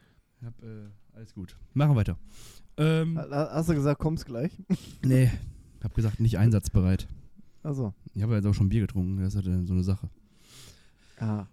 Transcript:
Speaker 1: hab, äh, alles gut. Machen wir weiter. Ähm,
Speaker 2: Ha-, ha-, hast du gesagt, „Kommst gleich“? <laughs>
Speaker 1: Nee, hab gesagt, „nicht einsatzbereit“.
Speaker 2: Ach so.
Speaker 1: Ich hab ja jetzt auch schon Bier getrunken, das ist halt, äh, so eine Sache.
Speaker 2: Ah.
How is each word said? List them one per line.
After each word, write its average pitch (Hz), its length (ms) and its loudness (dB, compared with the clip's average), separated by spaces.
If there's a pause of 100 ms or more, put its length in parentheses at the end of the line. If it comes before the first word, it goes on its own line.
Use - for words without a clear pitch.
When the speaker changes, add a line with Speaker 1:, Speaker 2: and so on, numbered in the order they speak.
(440)
Speaker 1:
hab, 117 200 -16
äh, 107 260 -16 (240)
alles 110 200 -20
gut. 92 240 -14 (160)
Machen 147 180 4
wir 135 40 4
weiter. 98 220 0 (600)
Ähm, 160 400 0
Speaker 2:
Ha-, 151 120 -8
ha-, 143 240 -2
hast 165 160 0
du 170 60 4
gesagt, 143 240 2
„Kommst 160 260 -2
gleich“? 123 360 -6 (200)
<laughs> - 220 -16
Speaker 1:
Nee, 131 280 6 (520)
hab 107 120 -6
gesagt, 110 240 0
„nicht 113 180 2
einsatzbereit“. 95 720 2 (560)
Speaker 2:
Ach 151 100 -6
so. 123 200 -6 (200)
Speaker 1:
Ich 101 80 -4
hab 110 80 0
ja 117 80 2
jetzt 101 80 0
auch 101 80 4
schon 98 160 4
Bier 110 120 2
getrunken, 95 360 -2
das 95 180 -2
ist - 0 -
halt, 92 120 -2
äh, 90 180 0
so 90 80 -2
eine 92 100 2
Sache. 95 260 -2 (1080)
Speaker 2:
Ah. 107 360 -4